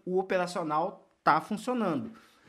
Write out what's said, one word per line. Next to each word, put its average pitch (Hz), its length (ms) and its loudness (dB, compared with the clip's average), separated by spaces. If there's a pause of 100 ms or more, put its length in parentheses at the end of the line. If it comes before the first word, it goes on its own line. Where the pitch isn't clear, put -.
o 185 140 0
operacional, 180 920 -2 (140)
tá 151 180 6
funcionando. 190 720 -2 (380)